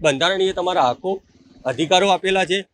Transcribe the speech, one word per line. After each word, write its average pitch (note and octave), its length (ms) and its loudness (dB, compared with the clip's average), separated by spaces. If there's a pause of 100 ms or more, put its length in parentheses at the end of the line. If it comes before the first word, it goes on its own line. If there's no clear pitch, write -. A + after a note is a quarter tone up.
બંધારણીય F3+ 520 0
તમારા F3 380 0
હકો D3+ 200 -6 (540)
અધિકારો E3 440 2
આપેલા F#3+ 360 0
છે, F#3 140 -2 (140)